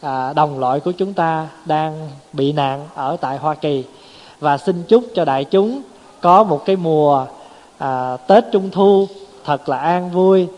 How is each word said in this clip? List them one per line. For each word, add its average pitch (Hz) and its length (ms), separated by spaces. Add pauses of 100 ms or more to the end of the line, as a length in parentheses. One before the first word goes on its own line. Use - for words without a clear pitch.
à, 131 320
đồng 151 260
loại 131 220
của 175 120
chúng 190 200
ta 160 360 (160)
đang 156 440 (240)
bị 143 200
nạn 143 420
ở 147 260
tại 135 180
Hoa 151 160
Kỳ. 143 300 (560)
Và 143 180
xin 180 300
chúc 240 160 (100)
cho 175 100
đại 139 200
chúng 214 360 (400)
có 185 240
một 156 200
cái 196 120
mùa, 151 500 (520)
à, 127 380
Tết 214 360
Trung 190 180
Thu 196 360 (380)
thật 143 240
là 135 80
an 175 340
vui 185 360 (120)